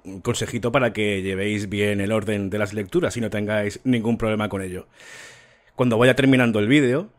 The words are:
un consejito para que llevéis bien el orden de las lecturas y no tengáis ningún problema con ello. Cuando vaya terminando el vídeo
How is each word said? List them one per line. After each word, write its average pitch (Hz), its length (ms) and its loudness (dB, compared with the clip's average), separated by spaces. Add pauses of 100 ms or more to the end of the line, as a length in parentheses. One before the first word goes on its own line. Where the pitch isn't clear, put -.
un 95 180 -14
consejito 117 500 -4
para 123 220 2
que 104 280 -2
llevéis 101 480 -4
bien 101 320 0
el 98 100 -2
orden 104 380 -2
de 104 100 -4
las 101 140 -2
lecturas 107 440 -2
y 117 40 -4
no 107 80 -4
tengáis 104 540 -2
ningún 117 340 0
problema 107 320 -2
con 98 120 -6
ello. 92 260 -10 (880)
Cuando 123 220 2
vaya 123 180 6
terminando 127 440 4
el 104 80 2
vídeo 143 520 2